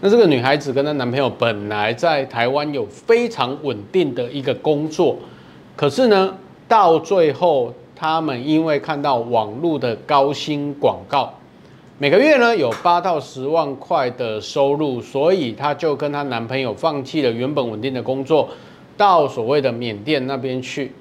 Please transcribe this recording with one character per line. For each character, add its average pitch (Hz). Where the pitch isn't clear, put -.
那 196
这 220
个 226
女 139
孩 131
子 147
跟 139
她 151
男 127
朋 127
友 135
本 104
来 107
在 151
台 120
湾 147
有 123
非 233
常 131
稳 196
定 156
的 123
一 139
个 131
工 151
作， 156
可 147
是 247
呢， 190
到 185
最 170
后 135
他 160
们 139
因 156
为 156
看 143
到 143
网 117
络 160
的 120
高 143
薪 143
广 110
告， 131
每 143
个 175
月 294
呢 240
有 139
八 175
到 175
十 131
万 147
块 143
的 117
收 139
入， 143
所 139
以 151
她 131
就 147
跟 143
她 143
男 117
朋 131
友 120
放 147
弃 147
了 123
原 123
本 143
稳 107
定 131
的 123
工 131
作， 147
到 180
所 123
谓 143
的 131
缅 117
甸 135
那 135
边 131
去。 127